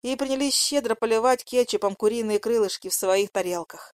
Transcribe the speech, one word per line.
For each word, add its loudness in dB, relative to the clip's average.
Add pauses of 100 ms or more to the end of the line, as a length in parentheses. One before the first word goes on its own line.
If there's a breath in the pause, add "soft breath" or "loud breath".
и -2
принялись -2
щедро 0
поливать 2
кетчупом 0
куриные 0
крылышки 0
в -4
своих 2
тарелках. -4